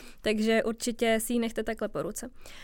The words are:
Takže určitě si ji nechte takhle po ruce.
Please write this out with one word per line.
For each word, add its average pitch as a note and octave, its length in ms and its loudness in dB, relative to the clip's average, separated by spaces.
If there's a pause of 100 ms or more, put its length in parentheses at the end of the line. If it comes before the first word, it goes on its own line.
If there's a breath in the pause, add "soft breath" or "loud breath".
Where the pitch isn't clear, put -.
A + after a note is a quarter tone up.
(220 loud breath)
Takže A3 420 4
určitě A3+ 560 2
si A#3 140 -2
ji A#3+ 60 4
nechte A3+ 240 -2
takhle A3 260 -4
po - 120 -2
ruce. G#3+ 280 -6 (340 loud breath)